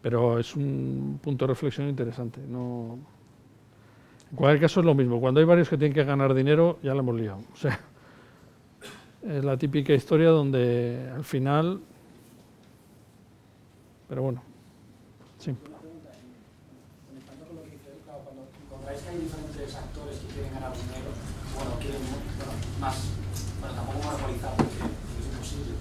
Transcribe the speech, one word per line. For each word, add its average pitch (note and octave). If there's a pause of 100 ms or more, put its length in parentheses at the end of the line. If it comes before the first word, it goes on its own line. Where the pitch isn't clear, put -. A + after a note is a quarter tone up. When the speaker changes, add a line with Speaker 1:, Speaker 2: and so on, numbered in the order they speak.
Speaker 1:
Pero A#2
es -
un C3+
punto C3
de C3
reflexión C#3+
interesante, B2
no, B2 (1300)
en C#3+
cualquier C#3
caso E3
es E3
lo D#3
mismo, B2
cuando C3
hay D#3+
varios F3
que D#3
tienen C#3+
que D3
ganar C#3
dinero, D3+
ya C3+
la C#3
hemos B2
liado, G#2 (140)
o -
sea, C3 (1400)
es C#3+
la C#3
típica C#3+
historia D#3+
donde B2+
al B2+
final, D3+ (2250)
pero C3
bueno, B2+ (960)
sí. -
Speaker 2:
Una -
pregunta, E3
y -
conectando C3+
con E3
lo D#3+
que D3
dice C#3
él, C#3
claro, C#3+
cuando C3+ (220)
encontráis C3+
que E3+
hay F3
diferentes D3+
actores D3
que -
quieren C#3
ganar C3
dinero, - (460)
bueno, C3
quieren, C#3 (100)
bueno, - (280)
más, - (480)
bueno, -
tampoco -
monopolizar, -
porque -
es -
imposible. -